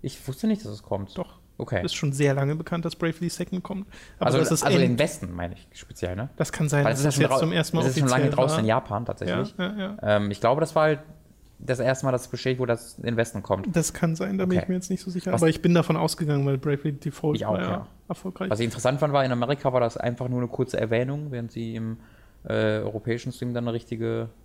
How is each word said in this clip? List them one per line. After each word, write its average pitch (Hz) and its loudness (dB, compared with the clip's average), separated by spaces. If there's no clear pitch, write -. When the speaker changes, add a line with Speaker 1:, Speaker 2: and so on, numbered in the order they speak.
Speaker 1:
Ich - -10
wusste 135 -4
nicht, 214 0
dass 107 -8
es 107 -12
kommt. 98 -6
Speaker 2:
Doch. - -8
Speaker 1:
Okay. 95 -2
Speaker 2:
Ist - -2
schon 143 -2
sehr 139 4
lange 139 0
bekannt, 165 -4
dass 165 -4
Bravely 170 -2
Second 180 -6
kommt. 196 -8
Aber - 0
Speaker 1:
Also, 127 4
Speaker 2:
das 123 2
ist 160 2
Speaker 1:
also 185 4
Speaker 2:
End- 127 4
Speaker 1:
im 117 0
Westen, 120 -2
meine 87 -6
ich - -18
speziell, - -6
ne? 117 -6
Speaker 2:
Das 160 -2
kann 151 -2
sein, 143 4
Speaker 1:
Weil 113 4
Speaker 2:
dass 135 0
Speaker 1:
das 147 2
ist 143 4
ja 151 6
Speaker 2:
es 131 4
Speaker 1:
schon - -
Speaker 2:
jetzt - 4
Speaker 1:
rau-, 131 4
Speaker 2:
zum 165 0
ersten 170 0
Mal 165 4
Speaker 1:
das 131 2
ist 127 0
schon 139 4
lange 127 4
Speaker 2:
offiziell 143 2
Speaker 1:
draußen 139 4
Speaker 2:
war. - 2
Speaker 1:
in 110 2
Japan 110 0
tatsächlich. - -2
Speaker 2:
Ja, 180 -2
ja, 208 -6
ja. 202 -6
Speaker 1:
Ähm, 104 0
ich 101 -6
glaube, 131 4
das 160 -2
war 156 6
halt 156 4
das 127 -2
erste 131 2
Mal, 131 2
dass 123 -2
bestätigt 127 -2
wurde, 120 0
dass - -2
es - -18
in - -12
den 117 0
Westen 113 -2
kommt. 98 0
Speaker 2:
Das 160 2
kann 165 0
sein, 190 -2
da 190 2
bin 185 2
Speaker 1:
Okay. - 2
Speaker 2:
ich - -6
mir 185 2
jetzt 180 -4
nicht 185 -2
so 190 -10
sicher. 185 -2
Speaker 1:
Was 185 2
Speaker 2:
Aber 165 6
ich 160 0
bin 170 6
davon 165 4
ausgegangen, 147 0
weil 139 2
Bravely 143 0
Default 147 -2
Speaker 1:
Ich 101 -2
auch, 107 0
Speaker 2:
war 90 0
ja 92 -2
Speaker 1:
ja. 90 -4
Speaker 2:
erfolgreich. 190 -6
Speaker 1:
Was 107 0
ich 120 2
interessant 131 0
fand, 147 2
war, 139 4
in 127 0
Amerika 127 0
war 127 4
das 117 0
einfach 120 -2
nur 123 0
eine 123 0
kurze - -2
Erwähnung, 127 -2
während 117 -8
sie 113 -6
im, 113 -6
äh, 107 2
europäischen 113 -4
Stream 123 -4
dann 120 -2
eine 117 -2
richtige 113 -4